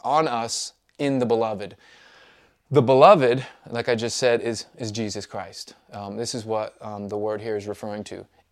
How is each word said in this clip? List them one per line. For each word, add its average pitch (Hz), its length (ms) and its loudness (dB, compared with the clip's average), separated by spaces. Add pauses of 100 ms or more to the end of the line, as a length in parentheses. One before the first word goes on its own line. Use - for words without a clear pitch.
on 156 240 2
us 117 460 -6 (240)
in 139 220 -2
the 123 80 0
beloved. 110 480 -2 (1000)
The 143 80 6
beloved, 131 640 8 (240)
like 117 200 -4
I 123 60 2
just 113 200 -4
said, 120 240 2
is, 113 260 -6 (120)
is 110 160 -8
Jesus 104 320 -6
Christ. - 480 -14 (180)
Um, 101 240 -12
this 117 180 -8
is 117 120 -8
what, 110 340 -4
um, 104 300 -10
the 104 80 -6
word 107 240 -4
here 110 160 -6
is 101 100 -8
referring 104 380 -10
to, 95 200 -14 (260)